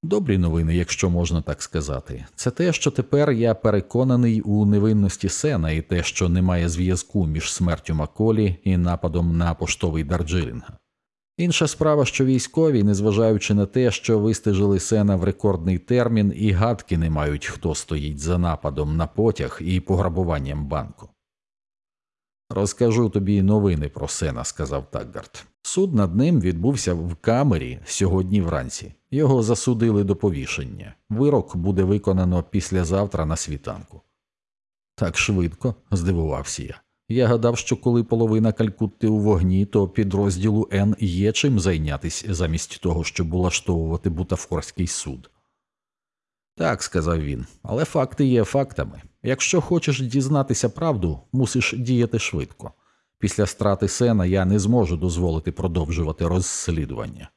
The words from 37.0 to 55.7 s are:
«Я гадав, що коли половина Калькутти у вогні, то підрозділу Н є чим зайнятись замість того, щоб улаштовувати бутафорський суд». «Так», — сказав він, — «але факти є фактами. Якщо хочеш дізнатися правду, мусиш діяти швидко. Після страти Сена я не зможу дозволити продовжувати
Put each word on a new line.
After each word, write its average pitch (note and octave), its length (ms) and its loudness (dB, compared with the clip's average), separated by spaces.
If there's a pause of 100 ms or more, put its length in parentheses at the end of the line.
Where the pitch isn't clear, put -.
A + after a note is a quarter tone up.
«Я A#2+ 180 2
гадав, A#2+ 300 2
що - 200 -2
коли A#2+ 260 2
половина A2+ 480 2
Калькутти A2 560 -2
у G#2+ 100 2
вогні, F#2+ 480 4
то G2 220 2
підрозділу G2+ 840 0
Н G2+ 260 2
є G2 320 0
чим B2 280 2
зайнятись D#2+ 680 -2
замість E2 520 -4
того, E2+ 220 0
щоб E2 300 -4
улаштовувати F2 760 -2
бутафорський E2+ 800 -4
суд». C2 420 -10 (1300)
«Так», — - 260 -2
сказав E2 380 0
він, — C2+ 240 -6 (180)
«але A#2+ 220 -4
факти C#3 400 -2
є B2 180 4
фактами. - 580 -4 (220)
Якщо C3 380 0
хочеш D3 400 0
дізнатися C3 680 0
правду, F#2 500 -2 (120)
мусиш B2+ 460 0
діяти A#2+ 420 0
швидко. - 540 -6 (460)
Після G#2 260 0
страти G2+ 420 0
Сена A2 380 2
я F#2 200 2
не G2+ 140 4
зможу G2 380 2
дозволити E2+ 540 -2
продовжувати E2 760 -2